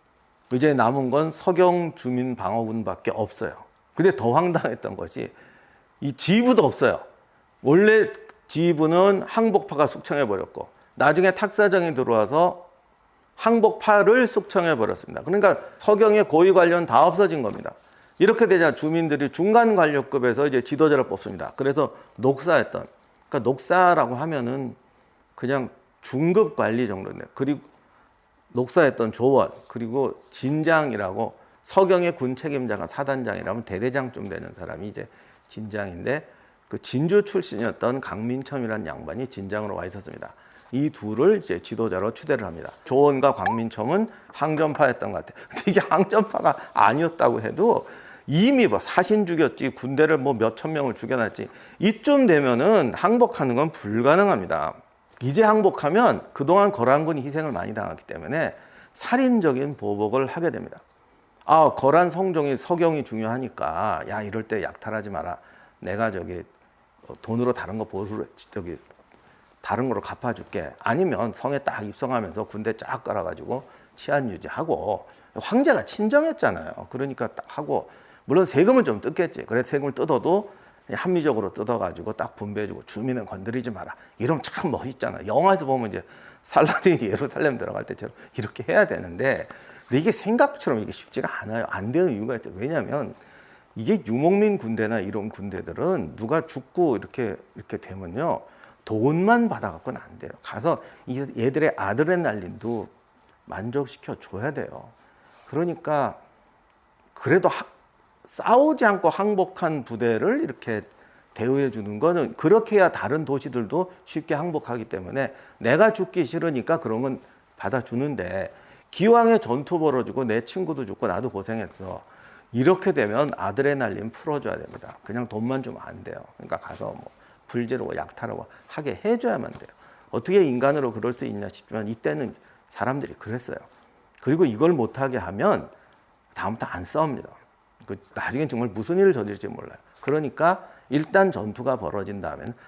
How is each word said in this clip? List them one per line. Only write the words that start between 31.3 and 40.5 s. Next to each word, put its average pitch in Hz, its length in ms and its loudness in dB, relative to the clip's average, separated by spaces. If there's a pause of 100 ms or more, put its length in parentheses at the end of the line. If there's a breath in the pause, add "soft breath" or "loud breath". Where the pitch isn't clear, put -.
서경의 180 500 4
군 127 220 -4
책임자가 127 500 -4
사단장이라면 113 800 -4
대대장쯤 123 640 -6
되는 82 260 -12
사람이 82 320 -12
이제 101 220 -12 (400 soft breath)
진장인데 107 800 -8 (400 soft breath)
그 107 120 -10
진주 170 440 2
출신이었던 120 760 -4
강민첨이라는 117 880 -8
양반이 78 400 -10
진장으로 101 480 -8
와 87 120 -8
있었습니다. 92 460 -14 (380 soft breath)